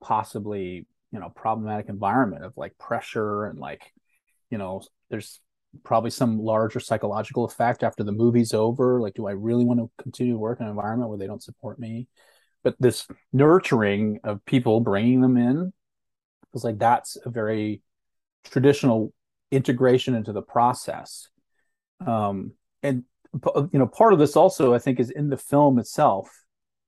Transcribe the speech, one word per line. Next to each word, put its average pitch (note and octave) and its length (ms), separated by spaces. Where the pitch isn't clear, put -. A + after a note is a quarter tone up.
possibly, G#2 840
you G#2+ 80
know, F2 80
problematic G#2+ 600
environment G2+ 560
of, - 120
like, - 220
pressure G#2+ 680
and, E2 160
like, C#2+ 320
you A2+ 80
know, F#2+ 240
there's - 320
probably A2+ 260
some A2+ 300
larger A2 400
psychological A2+ 640
effect A#2+ 400
after A2+ 180
the G#2 80
movie's A#2 420
over. B2 480
Like, G#2 140
do A2 120
I G2+ 60
really A2+ 320
want A#2+ 140
to A2+ 120
continue B2 300
to A2+ 60
work A2+ 200
in A#2 80
an G#2 40
environment A2 380
where G#2+ 100
they G2 100
don't G#2 140
support - 360
me? A#2 300
But B2 160
this B2 260
nurturing A2 920
of G#2 200
people, A#2+ 360
bringing A#2 400
them B2+ 160
in, C3+ 360
was A#2+ 120
like, A2+ 140
that's A#2 460
a B2 60
very G#2+ 520
traditional B2+ 680
integration B2+ 640
into A2 160
the G2+ 100
process. - 840
Um, G#2 500
and, C3 220
p-, - 180
you C#3+ 60
know, C3 80
part A3 260
of F3 60
this C#3+ 160
also, D3+ 400
I A#2 60
think, C3 180
is B2 120
in D3 180
the C3+ 80
film C#3+ 420
itself, A2+ 680